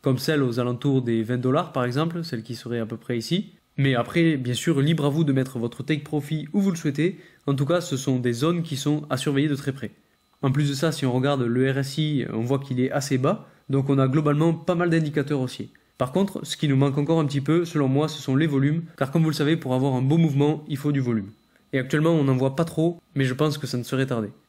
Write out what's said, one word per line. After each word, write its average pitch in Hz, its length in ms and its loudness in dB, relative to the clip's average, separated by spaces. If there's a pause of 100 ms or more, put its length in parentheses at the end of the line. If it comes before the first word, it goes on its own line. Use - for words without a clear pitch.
comme 131 160 2
celle 151 240 0
aux 123 180 0
alentours 123 400 0
des 117 220 0
vingt 123 160 -2
dollars 135 340 0
par 127 120 0
exemple, 165 380 -2
celle 131 200 -8
qui 117 120 -12
serait 117 260 -6
à 110 60 -4
peu 113 120 -8
près 120 180 -6
ici. 165 360 -4 (240)
Mais 135 180 2
après, 160 420 2
bien 123 180 -4
sûr, 139 260 0
libre 147 260 2
à - 20 4
vous 147 160 2
de 143 80 2
mettre 131 260 0
votre 117 240 -6
take 143 220 -2
profit 151 480 -4
où 202 80 2
vous 196 100 4
le 165 60 -2
souhaitez. 156 420 -2 (280)
En 139 80 2
tout 135 120 0
cas, 175 140 2
ce 170 160 -4
sont 127 240 0
des 120 140 0
zones 165 280 0
qui 143 140 -6
sont 151 320 -2
à 131 80 -2
surveiller 143 320 0
de 143 80 0
très 139 160 -4
près. 120 180 -10 (520)
En 135 100 2
plus 143 160 0
de 139 60 -2
ça, 156 180 0
si 143 140 -4
on 123 60 0
regarde 131 300 0
le 123 300 0
R 135 60 -2
S 139 200 -4
I, 151 340 0
on 113 100 -2
voit 135 180 0
qu'il 131 180 -6
est 127 140 0
assez 139 260 -2
bas, 156 300 0 (220)
donc 135 180 0
on 139 100 4
a 135 80 4
globalement 147 460 2
pas 170 220 -2
mal 170 160 2
d'indicateurs 147 500 0
haussiers. 123 300 -6 (260)
Par 127 140 -2
contre, 196 340 -2
ce - 120 -8
qui 156 100 -2
nous 135 80 4
manque 139 240 4
encore 160 220 2
un 151 40 2
petit 143 160 0
peu, 156 240 2
selon 151 220 0
moi, 143 220 2
ce 147 120 -8
sont 131 140 -2
les 156 140 2
volumes, 143 340 2 (160)
car 135 140 -2
comme 165 100 4
vous 156 80 4
le 143 40 -2
savez, 156 220 2
pour 127 180 -2
avoir 131 200 2
un 127 80 0
beau 139 140 4
mouvement, 147 500 4
il 143 100 -6
faut 147 140 -2
du 143 80 0
volume. 113 320 -2 (420)
Et 135 60 0
actuellement, 151 320 2
on 156 140 4
n'en 135 120 4
voit 135 200 0
pas 170 80 2
trop, 165 360 -2 (140)
mais 139 100 2
je 127 80 0
pense 151 260 0
que 131 100 -8
ça 127 100 -4
ne 120 60 -4
serait 131 220 -2
tardé. 117 240 -4 (180)